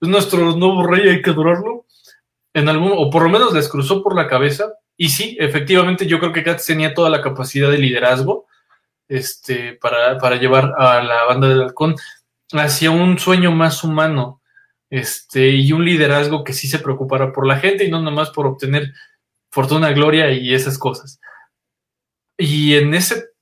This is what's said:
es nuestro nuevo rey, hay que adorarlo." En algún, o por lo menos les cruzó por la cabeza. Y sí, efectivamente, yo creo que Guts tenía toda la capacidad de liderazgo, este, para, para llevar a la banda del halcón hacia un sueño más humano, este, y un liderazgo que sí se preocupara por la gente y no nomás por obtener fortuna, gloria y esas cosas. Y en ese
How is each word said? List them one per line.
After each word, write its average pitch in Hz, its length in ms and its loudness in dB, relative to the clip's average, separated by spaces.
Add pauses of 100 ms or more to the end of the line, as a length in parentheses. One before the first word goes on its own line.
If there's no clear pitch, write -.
es 165 60 -2
nuestro 180 480 2
nuevo 180 300 2
rey, 190 220 4
hay 180 140 2
que 185 80 0
adorarlo." 175 560 0 (680)
En 151 160 0
algún, 160 260 0
o 151 160 0
por 165 120 2
lo 165 80 4
menos 226 240 2
les 151 140 0
cruzó 165 340 -2
por 196 120 -2
la 160 140 -2
cabeza. 143 460 -2 (220)
Y 170 120 -2
sí, 220 320 -6
efectivamente, 175 640 0
yo 165 120 0
creo 165 140 -4
que 165 100 -4
Guts 170 240 -4
tenía 156 280 -2
toda 165 160 2
la 147 120 0
capacidad 139 480 -2
de 143 80 2
liderazgo, 127 680 0 (640)
este, 120 640 -8
para, 120 440 0
para 127 180 0
llevar 131 420 2
a 123 240 4
la 117 220 0
banda 131 240 2
del 131 140 4
halcón 151 320 -2 (580)
hacia 151 380 0
un 180 280 2
sueño 180 340 2
más 165 320 0
humano, 156 560 -2 (480)
este, 131 600 -2
y 135 220 2
un 165 120 2
liderazgo 147 600 0
que 139 80 -10
sí 135 160 -8
se 151 100 -4
preocupara 135 540 -4
por 135 140 -2
la 135 120 0
gente 196 260 0
y 175 60 -2
no 165 100 -4
nomás 151 300 -4
por 143 160 -4
obtener 139 460 -4 (580)
fortuna, 151 420 0
gloria 151 400 2
y 127 220 -2
esas 131 240 -2
cosas. - 420 -8 (1160)
Y 147 380 2
en 147 180 2
ese 180 300 -2 (180)